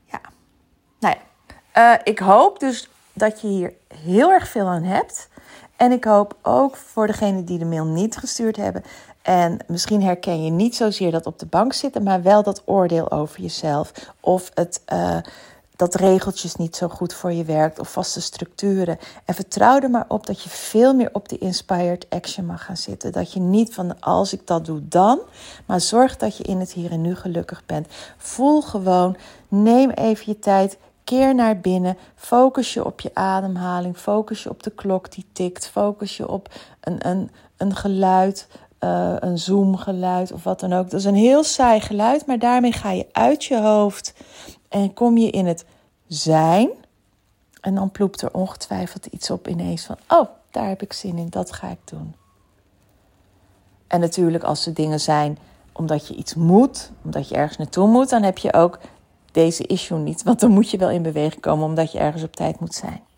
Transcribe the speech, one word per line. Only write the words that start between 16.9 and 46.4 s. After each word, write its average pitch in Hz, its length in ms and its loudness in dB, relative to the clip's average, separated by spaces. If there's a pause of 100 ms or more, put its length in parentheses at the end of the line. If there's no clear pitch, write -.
voor 175 180 -6
je 170 120 -4
werkt 156 340 0
of - 140 -12
vaste - 280 -6
structuren. 185 760 -4 (260)
En 185 100 -4
vertrouw 220 460 2
er 262 100 -2
maar 233 180 0
op - 180 -4
dat 202 160 -8
je 175 60 -16
veel 247 460 2
meer 247 180 2
op - 160 -8
de - 100 -10
inspired 180 680 -4
action - 380 -8
mag 170 180 -10
gaan 180 120 -12
zitten. 190 360 -10
Dat 175 200 -6
je 185 80 -6
niet 208 340 2
van 180 260 -8
als 185 320 0
ik - 140 -12
dat 165 180 -2
doe 156 240 -8
dan, 214 320 4 (460)
maar 180 140 -2
zorg 254 360 2
dat 214 200 -6
je - 80 -14
in 185 160 -4
het 185 120 -8
hier 175 180 -8
en 165 100 -4
nu 170 160 -2
gelukkig 170 500 -8
bent. 156 220 -8 (280)
Voel 294 460 0
gewoon, 185 540 2 (320)
neem 233 420 6
even 220 360 -2
je 214 120 -6
tijd, 196 400 2 (260)
keer 262 300 2
naar 220 260 2
binnen, 185 380 0 (160)
focus 254 600 2
je 233 100 -4
op - 160 -8
je - 140 -10
ademhaling, 180 840 -4
focus 214 460 -4
je - 80 -12
op - 120 -14
de 214 80 -8
klok 190 420 -4
die - 200 -18
tikt, 180 360 -8
focus 208 480 -4
je - 120 -10
op - 260 -10 (260)
een, - 280 -6
een, 180 220 -4 (260)
een 196 200 -4
geluid, 190 720 0 (300)
eh, 180 400 -2
een 175 200 -2
zoomgeluid 185 960 0
of 170 120 -14
wat 185 160 -4
dan 185 120 -4
ook. 180 180 -2
Dat 185 100 -4
is 196 60 -4
een 202 80 2
heel 262 300 6
saai 240 360 4
geluid, 226 460 0
maar 254 120 -2
daarmee 247 340 2
ga 208 180 -6
je 185 220 -4
uit 262 320 2
je 233 160 -2
hoofd 208 540 2 (540)
en 196 260 -2
kom 233 220 4
je 226 140 4
in 190 160 0
het 170 180 -4 (420)
zijn. 160 640 4 (920)